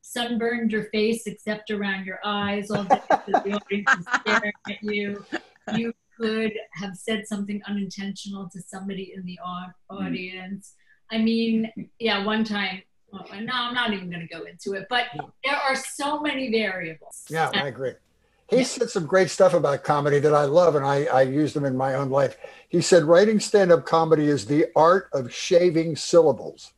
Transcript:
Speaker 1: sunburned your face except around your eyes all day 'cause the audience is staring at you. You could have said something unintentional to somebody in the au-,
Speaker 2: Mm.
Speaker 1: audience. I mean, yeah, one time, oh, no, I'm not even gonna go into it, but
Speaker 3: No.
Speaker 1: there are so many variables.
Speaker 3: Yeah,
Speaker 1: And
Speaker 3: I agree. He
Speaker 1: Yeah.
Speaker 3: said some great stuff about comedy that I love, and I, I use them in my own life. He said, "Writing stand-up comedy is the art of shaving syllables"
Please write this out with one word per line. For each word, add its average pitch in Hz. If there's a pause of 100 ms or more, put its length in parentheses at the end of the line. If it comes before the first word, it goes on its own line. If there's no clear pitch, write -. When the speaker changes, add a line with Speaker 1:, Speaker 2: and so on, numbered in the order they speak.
Speaker 1:
sunburned 233
your 208
face 220
except 214
around 196
your 185
eyes 202
all 202
day 190
'cause -
the 202
audience 208
is 170 (140)
staring 214 (160)
at 202
you. 202 (500)
You 226 (240)
could 220 (220)
have 185
said 220
something 202
unintentional 196
to 175
somebody 190
in 190
the 180
au-, 180 (240)
Speaker 2:
Mm. 196
Speaker 1:
audience. 185 (360)
I 226
mean, 226 (280)
yeah, 202
one 214
time, 196 (300)
oh, 185 (160)
no, 233
I'm 247
not 240
even 185
gonna 170
go 165
into 175
it, 196
but - (100)
Speaker 3:
No. - (120)
Speaker 1:
there 285
are 269
so 294
many 262
variables. 185
Speaker 3:
Yeah, 156
Speaker 1:
And 196
Speaker 3:
I 143
agree. 120 (540)
He 233
Speaker 1:
Yeah. 262
Speaker 3:
said 247
some 175
great 185
stuff 180
about 147
comedy 143
that 147
I 147
love, 156
and 139
I, 143
I 127
use 135
them 147
in 131
my 131
own 135
life. 135 (320)
He 175
said, 170
"Writing 196
stand-up 175
comedy 160
is 127
the 147 (100)
art 175
of 127
shaving 170
syllables" 143